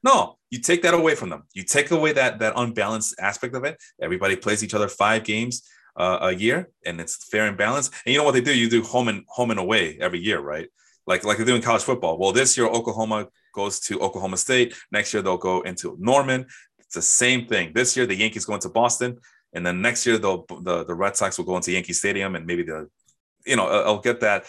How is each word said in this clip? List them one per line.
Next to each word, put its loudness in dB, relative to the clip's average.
No, 4
you -8
take 2
that 4
away 4
from -6
them. -12
You -12
take 0
away 4
that, 2
that 0
unbalanced -2
aspect -4
of -6
it. -6
Everybody -2
plays -2
each -6
other 0
five 2
games, -4
uh, 2
a 2
year, 0
and -8
it's -10
fair 0
and -4
balanced. 0
And 2
you 4
know 2
what 6
they 4
do? 2
You 4
do 4
home 0
and, -4
home 0
and -2
away 0
every -2
year, -2
right? -8
Like, 0
like 0
they -2
do 4
in 0
college 2
football. 0
Well, 2
this 4
year 4
Oklahoma -2
goes -4
to -4
Oklahoma -2
State. 2
Next -2
year 0
they'll 0
go 0
into -8
Norman. 2
It's -18
the -8
same 4
thing. -2
This 2
year 2
the -2
Yankees -2
go -4
into -6
Boston. 0
And -6
then -2
next 0
year, 4
they'll, -2
the, -4
the -8
Red -2
Sox -2
will -6
go -4
into -4
Yankee -4
Stadium -2
and -10
maybe -2
the, -10
you 0
know, 2
I'll, 2
I'll 2
get 0
that. 2